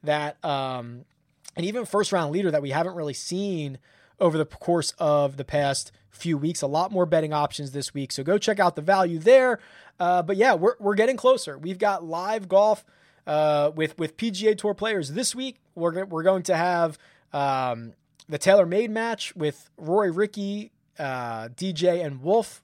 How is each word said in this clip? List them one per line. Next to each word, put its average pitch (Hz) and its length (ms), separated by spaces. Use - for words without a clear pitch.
that, 151 400
um, 127 600
and 165 120
even 220 180
first 208 260
round 165 200
leader 185 180
that 147 140
we 135 80
haven't 170 240
really 151 180
seen 170 640
over 160 200
the 151 60
course - 520
of 143 400
the 139 80
past 139 460
few 165 280
weeks. 156 240
A - 60
lot 170 240
more 185 140
betting 156 260
options 147 400
this 139 220
week. 139 180
So 135 120
go 180 140
check 202 220
out 175 160
the 156 60
value 175 380
there. 254 400
Uh, 180 220
but 180 140
yeah, 233 200
we're, 196 240
we're 202 160
getting 233 200
closer. 240 420
We've 175 200
got 196 260
live 185 460
golf, 202 340
uh, 151 480
with, 156 240
with 160 200
P 226 140
G 202 180
A 214 60
Tour 208 180
players 185 400
this 226 200
week. 254 240
We're 170 160
go-, 185 140
we're 165 180
going 185 200
to 180 140
have, 170 400
um, 131 600
the 147 120
TaylorMade 196 500
match 220 460
with 151 420
Rory, 185 340
Rickie, 202 600
uh, 120 580
D 185 160
J, 175 300
and 139 200
Wolff 202 420